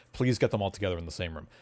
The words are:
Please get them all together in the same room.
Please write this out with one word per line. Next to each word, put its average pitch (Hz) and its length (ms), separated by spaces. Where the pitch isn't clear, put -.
Please 123 260
get 127 120
them 107 100
all 98 100
together 92 260
in 82 80
the 85 60
same 82 240
room. 73 120